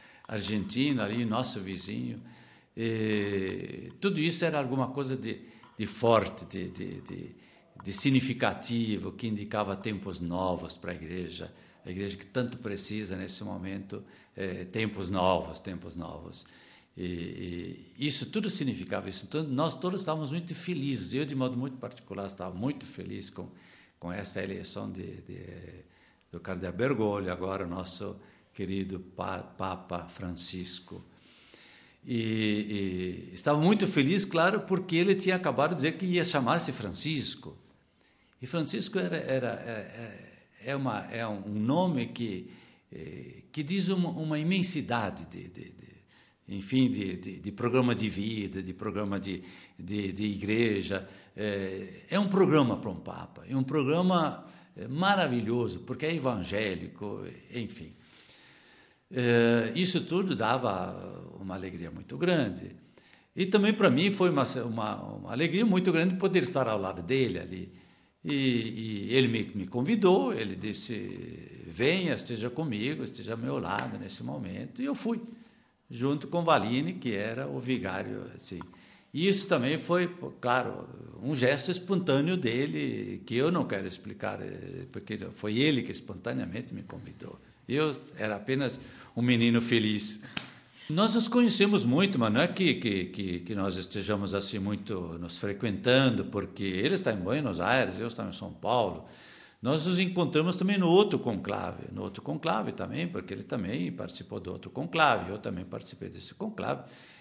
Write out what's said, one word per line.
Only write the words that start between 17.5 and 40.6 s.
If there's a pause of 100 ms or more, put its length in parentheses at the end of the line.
e
isso
tudo
significava
isso.
Então,
nós
todos
estávamos
muito
felizes.
Eu,
de
modo
muito
particular,
estava
muito
feliz
com, (520)
com
essa
eleição
de,
de, (920)
do
cardeal
Bergoglio,
agora
o
nosso (360)
querido
pa-,
Papa
Francisco. (1000)
E,
e
estava
muito
feliz,
claro,
porque
ele
tinha
acabado
de
dizer
que
ia
chamar-se
Francisco. (840)
E
Francisco
era,
era,
é, (240)